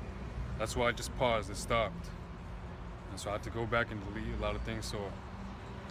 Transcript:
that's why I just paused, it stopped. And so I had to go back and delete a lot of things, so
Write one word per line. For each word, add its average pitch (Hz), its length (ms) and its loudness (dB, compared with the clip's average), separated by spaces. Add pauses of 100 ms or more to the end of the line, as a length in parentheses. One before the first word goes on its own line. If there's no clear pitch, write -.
(560)
that's 110 200 0
why 120 100 6
I 120 60 8
just - 260 -4
paused, 113 320 6
it 92 60 -4
stopped. 101 540 2 (1000)
And 92 80 -6
so - 120 -2
I - 20 2
had 107 100 0
to 117 80 -4
go 113 160 2
back 113 240 6
and 107 100 -2 (140)
delete 107 140 -2 (100)
a - 20 0
lot 104 140 4
of 101 80 0
things, 110 240 -2
so 110 140 -2 (920)